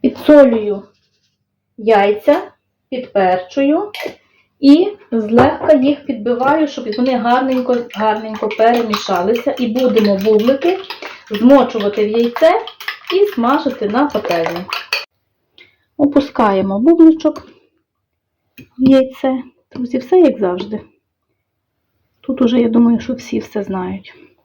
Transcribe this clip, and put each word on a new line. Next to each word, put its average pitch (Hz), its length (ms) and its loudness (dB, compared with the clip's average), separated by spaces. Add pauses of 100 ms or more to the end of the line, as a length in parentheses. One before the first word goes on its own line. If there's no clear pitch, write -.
підсолюю 233 800 4 (920)
яйця, 214 640 2 (480)
підперчую 262 1000 -2 (680)
і 302 280 4 (240)
злегка 240 600 0
їх 285 340 0
підбиваю, 254 640 -2
щоб 240 160 -12 (120)
вони 247 200 0
гарненько, 247 600 -2 (180)
гарненько 220 540 -4
перемішалися. 220 1080 -2
І 247 80 -4
будемо 214 500 0
бублики 233 640 0 (520)
змочувати 220 760 2
в - 20 -2
яйце 240 440 0 (600)
і 403 120 4
смажити 247 600 -2
на 247 180 0
пательні. 170 540 -4 (1400)
Опускаємо 214 840 0
бубличок 320 680 4 (1300)
в 262 120 4
яйце. 262 520 0 (320)
Друзі, 247 240 -6
все 370 200 2
як 302 200 4
завжди. 202 420 -6 (1400)
Тут 262 200 -4
уже, 240 180 2
я 233 80 2
думаю, 233 320 2
що 254 140 -8
всі 247 240 -8
все 214 240 -8
знають. 190 520 -10 (300)